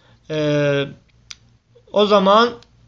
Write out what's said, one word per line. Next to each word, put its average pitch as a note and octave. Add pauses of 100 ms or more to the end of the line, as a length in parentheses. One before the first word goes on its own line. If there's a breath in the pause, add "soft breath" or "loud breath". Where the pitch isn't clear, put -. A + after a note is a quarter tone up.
(300 soft breath)
e, D#3 (1500)
o G#3
zaman G#3 (340)